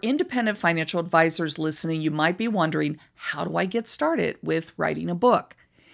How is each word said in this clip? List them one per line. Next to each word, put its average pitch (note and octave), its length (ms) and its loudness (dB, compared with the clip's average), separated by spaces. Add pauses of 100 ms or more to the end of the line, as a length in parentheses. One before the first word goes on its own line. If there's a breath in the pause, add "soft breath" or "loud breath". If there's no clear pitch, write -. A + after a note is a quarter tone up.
independent A#3+ 560 0
financial E3 400 0
advisors E3 580 2
listening, D#3+ 440 -2
you D#3 100 0
might D#3 260 2
be A3+ 100 -2
wondering, D#3 520 0 (160 soft breath)
"How - 300 -6
do E3 100 -4
I E3+ 100 2
get A3+ 220 -4
started C#4+ 560 0
with D#3+ 340 -2
writing D#3 320 -2
a F3 60 -2
book?" A3 400 2 (380 soft breath)